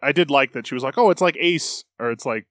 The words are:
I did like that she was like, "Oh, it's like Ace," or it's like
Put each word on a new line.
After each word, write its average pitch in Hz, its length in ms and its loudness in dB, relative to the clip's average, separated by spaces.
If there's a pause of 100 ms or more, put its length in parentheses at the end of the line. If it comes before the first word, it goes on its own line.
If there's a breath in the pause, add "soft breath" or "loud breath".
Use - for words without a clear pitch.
I 139 100 0
did 160 180 2
like 139 220 2
that 117 140 -8
she - 80 -8
was 127 80 -6
like, 135 140 -4
"Oh, 214 140 6
it's 170 100 2
like 175 180 2
Ace," 170 460 -2 (140)
or 120 120 -2
it's 117 140 -6
like 110 260 -6